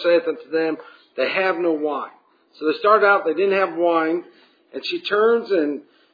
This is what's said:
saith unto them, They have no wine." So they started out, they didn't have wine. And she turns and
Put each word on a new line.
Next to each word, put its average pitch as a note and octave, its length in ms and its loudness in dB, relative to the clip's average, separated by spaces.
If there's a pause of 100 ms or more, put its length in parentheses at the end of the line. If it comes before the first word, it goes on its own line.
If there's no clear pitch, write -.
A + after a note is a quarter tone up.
saith E3+ 260 2
unto D#3 240 -6
them, D#3+ 280 -2 (380)
They B2+ 120 -2
have F#3 300 -2
no F3 140 0
wine." D3 400 -4 (400)
So - 140 -10
they - 120 0
started G#3 260 4
out, G3+ 220 4
they D#3+ 80 0
didn't F#3+ 240 0
have F3+ 160 -2
wine. E3+ 500 0 (480)
And - 140 -10
she E3+ 140 -6
turns G#3+ 500 0
and D3 320 -2 (320)